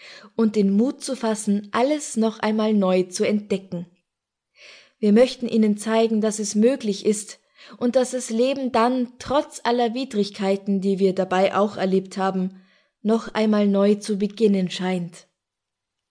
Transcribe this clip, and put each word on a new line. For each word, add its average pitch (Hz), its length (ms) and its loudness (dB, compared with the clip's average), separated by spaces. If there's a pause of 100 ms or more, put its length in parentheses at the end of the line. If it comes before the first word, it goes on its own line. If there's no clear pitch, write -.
(360)
und 220 180 0
den 196 160 4
Mut 240 320 0
zu 262 140 -6
fassen, 208 560 -2
alles 285 440 -2
noch 220 220 -2
einmal 214 340 -2
neu 185 300 2
zu 185 220 -4
entdecken. 190 640 -4 (1120)
Wir 208 120 4
möchten 240 360 4
Ihnen 214 280 2
zeigen, 220 440 0
dass 214 180 -2
es 208 160 -6
möglich 226 500 0
ist - 360 -2 (380)
und 247 180 0
dass 254 160 0
das 247 180 -6
Leben 254 400 0
dann, 247 480 0
trotz 302 460 -4
aller 240 280 0
Widrigkeiten, 202 880 -2
die 190 200 -2
wir 190 120 4
dabei 185 440 0
auch 202 200 0
erlebt 190 420 -2
haben, 185 440 -4 (400)
noch 220 320 -2
einmal 214 320 2
neu 202 300 4
zu 208 220 -6
beginnen 202 520 0
scheint. 180 560 -6 (840)